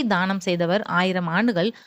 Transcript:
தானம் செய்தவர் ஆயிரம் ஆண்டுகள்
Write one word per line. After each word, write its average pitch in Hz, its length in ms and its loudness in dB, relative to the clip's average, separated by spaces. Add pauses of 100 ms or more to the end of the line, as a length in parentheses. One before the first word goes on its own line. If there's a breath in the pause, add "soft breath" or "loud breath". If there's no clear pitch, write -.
தானம் 190 340 0
செய்தவர் 175 500 0
ஆயிரம் 180 380 0
ஆண்டுகள் 196 420 2 (160 loud breath)